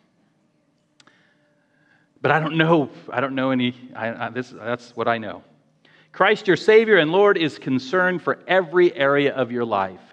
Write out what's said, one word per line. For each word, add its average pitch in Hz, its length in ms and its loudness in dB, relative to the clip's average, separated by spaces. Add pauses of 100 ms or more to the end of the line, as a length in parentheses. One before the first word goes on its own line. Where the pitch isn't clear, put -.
(2250)
But 135 100 2
I 156 80 2
don't 156 180 -4
know, 160 320 2 (200)
I 123 120 -4
don't 135 140 -4
know 131 160 -2
any, 123 220 -2 (220)
I, 113 320 -8
I, - 20 -10
this, 120 200 -10
that's - 460 -10
what 117 120 -4
I 117 100 0
know. 101 260 -12 (680)
Christ, 208 340 0
your 175 120 2
Savior 220 400 6
and 156 140 2
Lord, 202 260 4
is 160 200 -2
concerned 180 640 -2
for - 260 -4
every 175 460 2
area 139 400 0
of 123 160 -4
your 120 160 -4
life, 95 360 -4 (120)